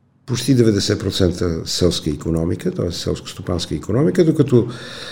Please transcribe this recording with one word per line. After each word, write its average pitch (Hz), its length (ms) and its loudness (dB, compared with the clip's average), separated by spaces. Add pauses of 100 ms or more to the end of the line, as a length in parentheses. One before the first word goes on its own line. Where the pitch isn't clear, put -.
(260)
почти 127 280 0
деветдесет 104 460 2
процента 90 640 0
селска - 460 0
икономика, 82 600 -2
т.е. 101 220 -2
селско-стопанска - 840 -6
икономика, 156 500 2
докато, 123 440 4 (420)